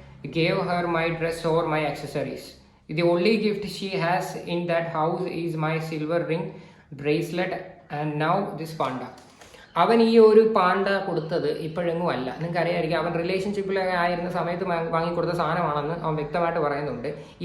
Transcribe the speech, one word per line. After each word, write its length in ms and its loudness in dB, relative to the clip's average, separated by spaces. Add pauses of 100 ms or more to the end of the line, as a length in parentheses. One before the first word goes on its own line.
(300)
gave 260 2
her 300 0
my 240 0
dress 340 -4
or 220 2
my 200 0
accessories. 760 -8 (240)
The 140 -2
only 360 4
gift 280 0
she 240 -8
has 540 -2
in 220 -4
that 220 0
house 340 -2
is 340 -4
my 220 0
silver 460 -2
ring, 180 -2 (500)
bracelet 600 -2 (380)
and 280 -4
now 180 2 (220)
this 160 -8
panda. 320 -4 (760)
അവൻ 200 6
ഈ 160 6
ഒരു 240 10 (140)
പാണ്ട 320 4 (160)
കൊടുത്തത് 440 -2 (180)
ഇപ്പോഴെങ്ങും 440 -2
അല്ല. 160 -2 (140)
നിങ്ങൾക്ക് 220 -2
അറിയാമായിരിക്കും, 360 0
അവൻ 220 -2
റിലേഷൻഷിപ്പിലൊക്കെ 800 -2
ആയിരുന്ന 300 0
സമയത്ത് 340 -2
വാങ്ങി, 260 -2
വാങ്ങിക്കൊടുത്ത 480 0
സാധനമാണെന്ന് 640 -2
അവൻ 120 -2
വ്യക്തമായിട്ട് 460 -2
പറയുന്നുണ്ട്. 480 -4 (360)